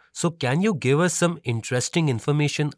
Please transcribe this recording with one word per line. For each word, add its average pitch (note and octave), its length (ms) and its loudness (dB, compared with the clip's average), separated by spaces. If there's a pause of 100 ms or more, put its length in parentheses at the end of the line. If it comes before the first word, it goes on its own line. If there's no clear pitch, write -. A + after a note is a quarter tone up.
(120)
So - 180 -2
can C#3+ 300 0
you G#3 140 2
give C3+ 260 2
us F3 140 2
some E3+ 300 0
interesting B2 640 -2
information D3 680 0